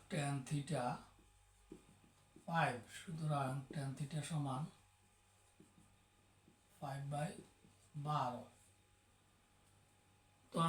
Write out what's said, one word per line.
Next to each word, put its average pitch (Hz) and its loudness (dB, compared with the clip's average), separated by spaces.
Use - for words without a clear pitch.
tan 143 2
theta 143 0
five। 156 4
সুতরাং 151 0
tan 139 -2
theta 151 -2
সমান 143 0
five 139 -4
by 151 0
বারো। 131 2
তো - 0